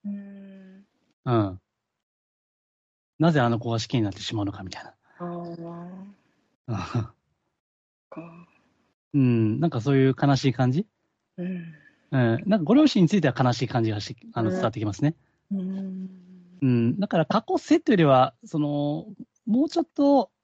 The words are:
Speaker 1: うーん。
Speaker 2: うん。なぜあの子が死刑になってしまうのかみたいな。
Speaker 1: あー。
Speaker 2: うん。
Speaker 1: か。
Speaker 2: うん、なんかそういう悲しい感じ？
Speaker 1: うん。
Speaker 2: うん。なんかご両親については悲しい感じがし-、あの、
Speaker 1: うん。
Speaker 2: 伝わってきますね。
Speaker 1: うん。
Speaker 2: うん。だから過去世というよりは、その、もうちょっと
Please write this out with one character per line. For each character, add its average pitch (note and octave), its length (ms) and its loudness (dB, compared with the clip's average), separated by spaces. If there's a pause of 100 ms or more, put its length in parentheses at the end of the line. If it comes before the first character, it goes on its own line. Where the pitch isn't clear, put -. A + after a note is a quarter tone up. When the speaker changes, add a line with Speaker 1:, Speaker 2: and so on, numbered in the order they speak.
Speaker 1:
う G#3 40 -10
ー G3+ 40 -8
ん。 G3 720 -18 (400)
Speaker 2:
う C3 80 -2
ん。 G2 280 0 (1600)
な E3 140 4
ぜ D3 80 2
あ A#2+ 80 4
の A#2 100 0
子 A#2 120 -6
が A2+ 100 -2
死 - 80 -8
刑 C3 100 -2
に G#2+ 60 2
な G2 60 -2
っ - 20 -14
て - 80 -16
し - 160 -8
ま G#2 60 -4
う - 20 -4
の G2 80 -6
か F#2+ 100 -16
み F#2 80 -12
た - 100 -14
い - 40 -18
な。 - 100 -20 (240)
Speaker 1:
あ F3 60 -12
ー。 E3+ 600 -12 (840)
Speaker 2:
う A#2+ 40 -6
ん。 G#2 40 -4 (1300)
Speaker 1:
か。 E3+ 380 -18 (680)
Speaker 2:
う C#3+ 40 2
ん、 A#2 400 2
な E3 100 0
ん - 20 0
か A#2+ 100 -4
そ C#3 140 0
う - 20 4
い C3+ 140 4
う B2+ 100 -2
悲 C#3 160 4
し C3 140 0
い - 20 -6
感 B2+ 180 0
じ？ D#3 160 -2 (520)
Speaker 1:
う F3 40 -10
ん。 F3 320 -8 (360)
Speaker 2:
う C3+ 80 0
ん。 A#2 280 2
な G3+ 100 2
ん F#3 40 0
か D3+ 40 -4
ご G#3 100 4
両 D4+ 120 6
親 G3+ 160 4
に D#3+ 60 6
つ G#3+ 80 2
い F#3 40 4
て D3 80 2
は A#2+ 100 0
悲 B2 140 2
し B2 100 -2
い A2+ 60 -2
感 A#2 160 0
じ A2 60 0
が G#2 100 -4
し-、 - 160 -12 (180)
あ A#2 80 -2
の、 G#2+ 80 0
Speaker 1:
う - 20 -2
ん。 - 20 -2
Speaker 2:
伝 F#2 80 -2
わ A#2 60 0
っ - 20 0
て A#2 80 -10
き G#2+ 80 -4
ま G#2 60 -4
す - 100 -4
ね。 D3+ 120 0 (360)
Speaker 1:
う G3 60 -4
ん。 F#3+ 540 -8 (520)
Speaker 2:
う C3+ 40 0
ん。 A#2+ 340 2
だ G3+ 80 0
か F#3+ 100 0
ら D#3 80 2
過 - 200 0
去 F#4 120 -2
世 D#4+ 220 2
と C#4+ 120 0
い - 20 6
う - 0 -
よ - 20 4
り E3 80 4
は、 C3 300 6 (100)
そ E3 140 -6
の、 D3 480 -2 (400)
も B3 180 2
う E4 40 -2
ち E4+ 120 -2
ょ - 20 -2
っ - 120 -4
と C#4 360 4 (140)